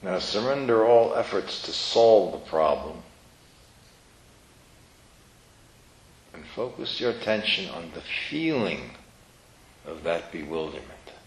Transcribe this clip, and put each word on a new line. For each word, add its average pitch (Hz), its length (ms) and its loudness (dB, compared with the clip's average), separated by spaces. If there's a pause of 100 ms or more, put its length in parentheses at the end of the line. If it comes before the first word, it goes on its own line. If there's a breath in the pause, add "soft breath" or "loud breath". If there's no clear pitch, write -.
Now 92 160 -2
surrender 120 640 2
all 117 280 6
efforts 104 500 -2
to - 80 -8
solve 113 600 6
the - 180 -12
problem 78 540 0 (3250)
and 80 100 -18 (120)
focus 120 440 -6
your 123 120 -2
attention 104 580 -2
on 82 240 -14
the - 80 -12 (280)
feeling 147 600 -2 (920)
of 78 180 -12
that 82 280 -4
bewilderment 78 800 -10 (160)